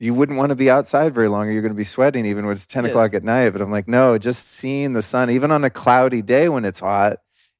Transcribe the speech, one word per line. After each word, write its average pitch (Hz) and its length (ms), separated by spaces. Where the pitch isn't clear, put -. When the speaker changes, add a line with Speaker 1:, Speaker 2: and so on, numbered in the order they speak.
Speaker 1:
You 117 140
wouldn't 139 240
wanna 139 160
be 131 160
outside 143 420
very 113 160
long, 104 200
or - 20
you're 107 120
gonna 107 120
be 104 100
sweating 127 400
even 104 220
when 101 80
it's 98 120
ten 123 180
Speaker 2:
Yes. 120 80
Speaker 1:
o'clock 113 220
at 92 100
night. 117 260
But 95 100
I'm 101 100
like, 104 180
"No, 123 280
just 117 320
seeing 139 440
the 113 100
sun, 127 280
even 131 200
on 147 140
a 131 60
cloudy 123 520
day 131 260
when 131 160
it's 95 160
hot, 101 380